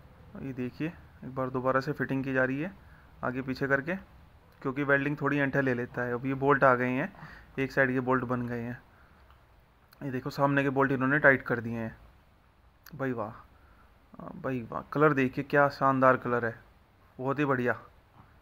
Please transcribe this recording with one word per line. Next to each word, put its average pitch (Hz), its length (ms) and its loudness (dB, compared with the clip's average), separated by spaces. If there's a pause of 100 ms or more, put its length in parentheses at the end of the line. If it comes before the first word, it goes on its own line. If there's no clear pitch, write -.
(420)
ये 135 120 -8
देखिए 123 340 -6
एक - 480 -14
बार 131 140 -4
दोबारा 131 320 0
से 147 120 -4
फिटिंग 135 300 -2
की 135 100 -4
जा 131 120 4
रही 135 160 -2
है 185 100 -6 (520)
आगे 127 180 -4
पीछे 131 260 -4
करके, 139 280 0 (640)
क्योंकि 135 240 -4
वेल्डिंग 139 320 2
थोड़ी 143 220 0
ऐंठे 139 220 0
ले 131 120 2
लेता 120 280 -6
है। 123 120 -2
अब 120 120 -4
ये 135 100 -2
बोल्ट 135 280 4
आ 135 120 10
गए 123 140 0
हैं, 135 240 -4 (460)
एक 135 120 -2
साइड 131 200 2
के 127 100 0
बोल्ट 127 240 2
बन 120 220 -4
गए 120 140 -8
हैं। 120 200 -10 (1200)
ये 143 100 -8
देखो 127 180 -6
सामने 139 340 2
के 139 60 2
बोल्ट 135 220 2
इन्होंने 135 280 2
टाइट 135 220 6
कर 117 180 -2
दिए 113 140 -6
हैं। 113 220 -8 (1000)
भाई 135 160 -4
वाह, 113 160 -6
हाँ, - 1080 -20
भाई 127 260 -6 (100)
वाह, 73 100 -6 (120)
कलर 147 200 4
देखिए 131 320 -2
क्या 143 240 4
शानदार 131 480 4
कलर 120 280 -2
है, 113 100 -6 (640)
बहुत 131 220 -4
ही 147 60 0
बढ़िया, 123 300 0 (680)